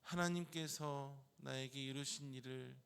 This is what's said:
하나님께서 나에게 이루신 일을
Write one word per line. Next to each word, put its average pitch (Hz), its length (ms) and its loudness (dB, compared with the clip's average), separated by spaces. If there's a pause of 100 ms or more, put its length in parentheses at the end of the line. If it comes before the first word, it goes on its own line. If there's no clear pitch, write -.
하나님께서 151 1200 2 (160)
나에게 135 460 -2
이루신 139 500 -2
일을 131 420 -4 (100)